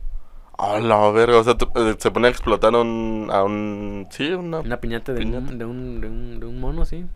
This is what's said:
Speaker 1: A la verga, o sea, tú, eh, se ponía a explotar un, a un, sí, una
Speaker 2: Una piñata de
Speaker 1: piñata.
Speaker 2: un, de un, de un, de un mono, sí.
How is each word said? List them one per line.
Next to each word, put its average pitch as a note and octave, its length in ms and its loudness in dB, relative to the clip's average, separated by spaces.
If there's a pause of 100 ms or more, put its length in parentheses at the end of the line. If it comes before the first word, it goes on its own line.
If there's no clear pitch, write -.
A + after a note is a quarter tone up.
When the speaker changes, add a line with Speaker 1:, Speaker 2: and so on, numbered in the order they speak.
(560)
Speaker 1:
A G#2 220 -2
la G#2+ 320 6
verga, A#2 280 6
o A2+ 60 4
sea, A#2 140 4
tú, A#2 160 2
eh, A2 240 2
se - 140 0
ponía A2+ 160 4
a - 20 2
explotar A2 460 2
un, A2+ 560 0
a G2 100 4
un, G#2 680 -4
sí, C#3+ 220 -6
una E3+ 280 -6
Speaker 2:
Una A#2+ 200 -4
piñata A#2 320 -6
de A#2+ 80 -2
Speaker 1:
piñata. A#2+ 300 -2
Speaker 2:
un, B2 80 -6
de A#2 60 -8
un, A#2+ 360 -8
de A2 60 -4
un, A#2 340 -6
de - 60 -8
un B2 140 -8
mono, D3+ 240 0
sí. E3+ 320 -2